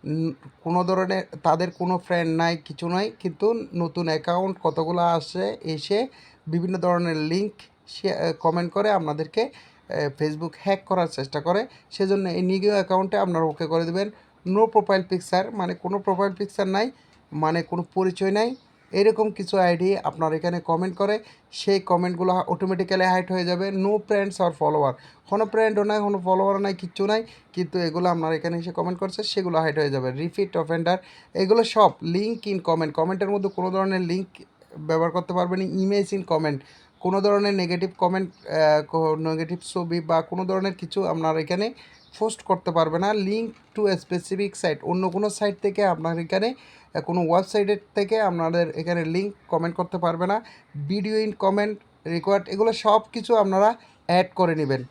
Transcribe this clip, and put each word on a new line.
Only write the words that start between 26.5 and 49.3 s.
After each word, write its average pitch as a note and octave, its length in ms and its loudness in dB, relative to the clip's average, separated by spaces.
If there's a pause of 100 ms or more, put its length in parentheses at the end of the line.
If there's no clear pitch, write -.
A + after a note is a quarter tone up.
নাই, G3 160 -2
কিচ্ছু F#3 320 -4
নাই, A3 180 2 (300)
কিন্তু F3+ 260 -2
এগুলো F3 300 0
আপনার D#3+ 240 0
এখানে E3+ 240 -2
এসে E3+ 140 -6
কমেন্ট F3 280 -4
করছে, G3 240 -6
সেগুলো F3+ 360 0
হাইড D#3+ 200 0
হয়ে D3 100 2
যাবে। C3 240 -2
Repeat E3+ 380 -4 (100)
offender, E3 360 0 (360)
এগুলো G#3 300 4
সব G#3+ 280 6 (120)
link G#3 440 -2
in G3 100 -2 (100)
comment, D#3+ 240 0
কমেন্টের F#3 380 -2
মধ্যে G3+ 200 0
কোনো F#3 220 -2
ধরনের F#3+ 300 2
লিংক F3+ 260 -2 (500)
ব্যবহার D#3+ 340 2
করতে F3 220 -2
পারবেন F3+ 260 0
না। F#3+ 60 -2
Image F#3+ 520 0
in F#3 60 -4
comment, D#3 360 0 (400)
কোনো F#3+ 220 0
ধরনের G3+ 320 4
নেগেটিভ F3+ 440 0
কমেন্ট, F#3 320 0 (180)
আহ, D3+ 340 4
কো-, D#3 380 0
নেগেটিভ D#3+ 400 -2
ছবি E3+ 400 -4
বা E3 220 2
কোনো F3+ 240 -6
ধরনের F#3+ 280 -2
কিছু F#3 340 -4
আপনার D#3+ 300 0
এখানে F#3 360 -2 (460)
পোস্ট A3 220 -2
করতে F3+ 300 -2
পারবে D#3+ 280 2
না। G3+ 140 0
Link G#3+ 340 -2 (280)
to G#3+ 120 -2
a F#3+ 80 4
specific F#3 560 -4 (100)
site, D#3 220 -2
অন্য F#3 260 0
কোনো G3+ 200 -2
সাইট G3+ 300 -2
থেকে G3+ 260 0
আপনার E3 340 0
এখানে, F#3+ 340 -2
আহ, - 480 -10
কোনো F3 280 -2
ওয়েবসাইটের G3 480 2 (180)
থেকে G#3 260 0
আপনাদের E3+ 440 2 (100)
এখানে E3 300 -2
লিংক F#3+ 280 -4 (140)